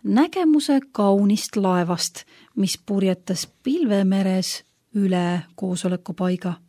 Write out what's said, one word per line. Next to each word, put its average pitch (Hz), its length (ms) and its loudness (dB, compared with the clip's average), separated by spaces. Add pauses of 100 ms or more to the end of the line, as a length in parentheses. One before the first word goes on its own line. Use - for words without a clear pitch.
nägemuse 294 760 2 (120)
kaunist 202 640 2
laevast, 180 680 -2 (320)
mis 196 220 -2
purjetas 190 680 -2 (160)
pilvemeres 196 1000 0 (320)
üle 180 480 0 (140)
koosolekupaiga. 180 1000 -4 (140)